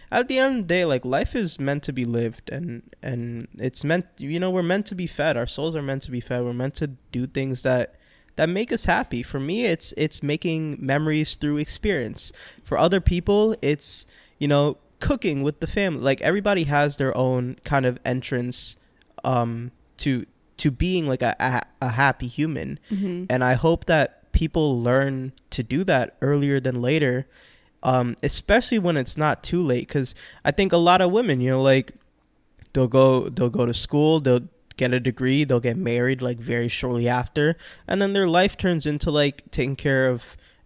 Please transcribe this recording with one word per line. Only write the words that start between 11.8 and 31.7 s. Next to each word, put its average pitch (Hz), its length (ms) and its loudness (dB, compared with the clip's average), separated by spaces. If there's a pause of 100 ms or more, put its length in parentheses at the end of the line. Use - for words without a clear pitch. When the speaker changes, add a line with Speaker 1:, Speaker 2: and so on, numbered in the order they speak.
Speaker 1:
For - 120 -2
other 175 240 4
people, 208 640 0
it's, - 440 0 (320)
you 147 100 0
know, 143 300 2 (200)
cooking 170 440 0
with 147 180 -2
the 160 60 -4
family. 185 360 -2
Like, 135 200 2
everybody 196 420 2
has 147 320 2
their 135 200 0
own 127 480 0
kind 139 220 2
of 127 180 0
entrance, 123 720 -4 (480)
um, 120 480 -2 (260)
to, 131 260 0 (340)
to 151 120 2
being, 175 360 0
like, 131 160 -2
a, 117 160 0
a, 123 220 0 (220)
a 127 80 0
happy 131 380 2
human. 143 500 -4 (120)
Speaker 2:
Mm-hmm. 185 400 -4
Speaker 1:
And 127 140 2
I 127 100 4
hope 165 320 2
that 160 300 2 (160)
people 135 480 2
learn 131 520 0 (180)
to - 120 -4
do 131 220 -2
that 147 380 0
earlier 143 380 2
than 127 200 -2
later, 131 460 0 (560)
um, 127 400 0
especially 220 560 0
when 175 180 0
it's 131 200 -2
not 151 260 0
too 175 180 -2
late. 131 280 0
'Cause 135 260 -2 (300)
I 147 80 2
think 190 200 0
a 170 40 6
lot 175 240 6
of 180 100 4
women, 190 300 2
you 127 100 0
know, 131 120 2
like, 135 300 4 (800)